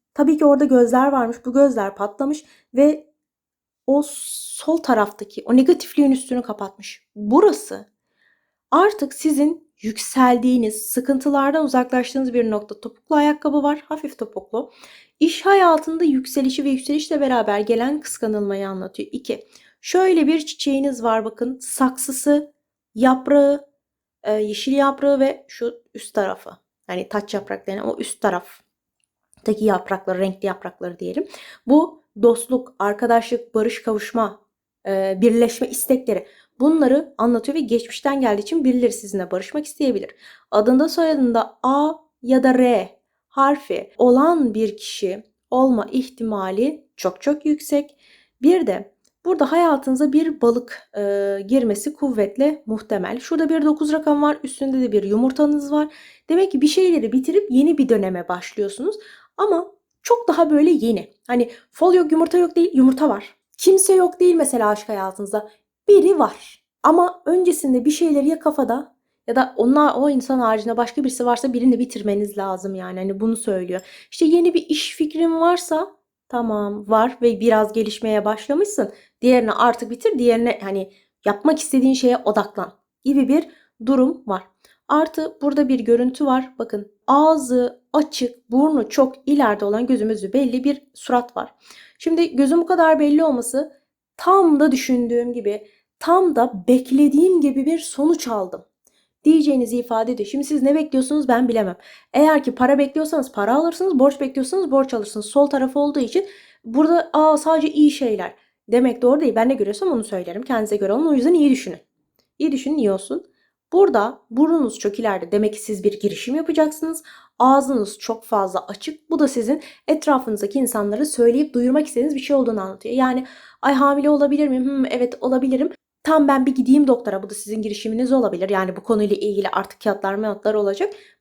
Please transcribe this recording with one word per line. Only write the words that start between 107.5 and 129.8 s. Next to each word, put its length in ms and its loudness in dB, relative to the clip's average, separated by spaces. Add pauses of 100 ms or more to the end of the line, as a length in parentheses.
iyi 220 4
şeyler." 420 -4 (340)
demek 340 2
doğru 180 4
değil. 160 0
Ben 140 2
ne 40 2
görüyorsam 360 -2
onu 140 -2
söylerim. 380 -8
Kendinize 360 -2
göre 160 -2
olun. 140 0
O 60 2
yüzden 200 2
iyi 160 4
düşünün. 300 -2 (600)
İyi 120 0
düşünün, 260 -4
iyi 140 2
olsun. 340 -6 (480)
Burada 460 2 (100)
burnunuz 500 0
çok 200 -4
ileride. 320 -4
Demek 220 0
ki 80 -14
siz 220 -8
bir 160 0
girişim 360 -4
yapacaksınız. 680 -2 (360)
Ağzınız 600 2
çok 240 -10
fazla 440 -4
açık. 420 -14
Bu 100 -2
da 80 4
sizin 340 -2 (260)
etrafınızdaki 720 -2
insanlara 460 -2
söyleyip 480 0
duyurmak 340 0
istediğiniz 280 -2
bir 40 -6
şey 160 -2
olduğunu 260 0
anlatıyor. 340 -10
Yani, 300 0 (360)
"Ay, 120 2
hamile 360 2
olabilir 380 2
miyim? 180 -2
Hmm, 200 -2
evet, 360 -4
olabilirim. 500 0 (320)
Tam 240 4
ben 180 2
bir 100 0
gideyim 320 4
doktora." 360 0
Bu 60 -14
da 40 -14
sizin 280 -8
girişiminiz 500 -4
olabilir. 380 0
Yani 260 -2
bu 80 -14
konuyla 320 0
ilgili 340 -4
artık 320 -6